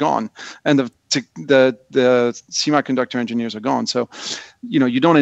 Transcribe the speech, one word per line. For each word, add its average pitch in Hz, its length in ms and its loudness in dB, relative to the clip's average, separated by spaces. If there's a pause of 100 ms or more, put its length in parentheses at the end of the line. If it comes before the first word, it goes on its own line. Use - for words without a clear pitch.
gone 117 220 -4 (360)
and 143 140 4
the, 127 80 -2 (220)
t-, - 220 -4 (200)
the, 131 260 4 (140)
the 127 180 4 (420)
semiconductor 135 680 -2
engineers 117 360 -4
are 110 160 -10
gone. 120 160 -2
So, 123 120 -4 (720)
you 156 60 2
know, 131 140 4
you 131 120 0
don't 165 160 6